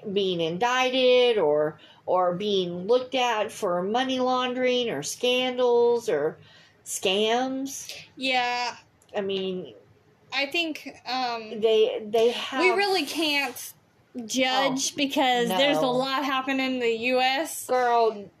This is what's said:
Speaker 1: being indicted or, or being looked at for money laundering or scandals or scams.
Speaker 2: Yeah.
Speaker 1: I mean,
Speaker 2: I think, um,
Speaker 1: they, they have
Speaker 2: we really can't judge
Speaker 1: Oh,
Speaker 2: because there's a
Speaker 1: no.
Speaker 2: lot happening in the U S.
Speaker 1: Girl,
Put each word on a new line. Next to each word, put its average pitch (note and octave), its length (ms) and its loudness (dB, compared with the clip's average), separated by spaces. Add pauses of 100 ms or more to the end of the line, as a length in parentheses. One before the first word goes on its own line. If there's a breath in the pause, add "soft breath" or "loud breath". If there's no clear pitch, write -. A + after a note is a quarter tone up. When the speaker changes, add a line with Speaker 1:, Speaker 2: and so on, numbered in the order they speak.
(120)
Speaker 1:
being F#3 300 0
indicted B3 960 2
or, D3+ 420 2 (260 loud breath)
or F3+ 300 2
being F#3 520 -2
looked B3+ 280 2
at A3+ 360 0
for F3+ 320 -2
money B3+ 360 -2
laundering B3+ 720 0
or C#3+ 140 -4
scandals B3 1080 2
or D#3 280 0 (480 loud breath)
scams. B3 1080 -2 (220 loud breath)
Speaker 2:
Yeah. B3 600 -2 (400)
Speaker 1:
I G3+ 60 -4
mean, F#3+ 520 -6 (600)
Speaker 2:
I C4+ 140 -2
think, D#4+ 420 -4 (160)
um, A#3 560 -6
Speaker 1:
they, A3 440 4
they A3+ 260 4
have - 300 -6
Speaker 2:
we F#4 100 6
really F#4+ 340 2
can't C#4+ 680 -4 (520)
judge C4 680 0
Speaker 1:
Oh, - 20 -14
Speaker 2:
because C4 540 2
there's C#4 300 2
a - 20 2
Speaker 1:
no. C4 100 0
Speaker 2:
lot C4+ 320 -2
happening C4+ 420 -2 (100)
in B3+ 40 -2
the A#3 120 0
U A#3+ 280 0
S. C4 460 -2
Speaker 1:
Girl, A#3 580 2 (160)